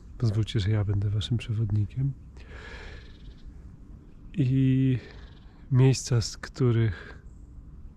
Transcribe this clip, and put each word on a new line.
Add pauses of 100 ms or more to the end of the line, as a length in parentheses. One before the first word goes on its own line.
(180)
Pozwólcie,
że
ja
będę
waszym
przewodnikiem. (2250)
I (760)
miejsca,
z
których (760)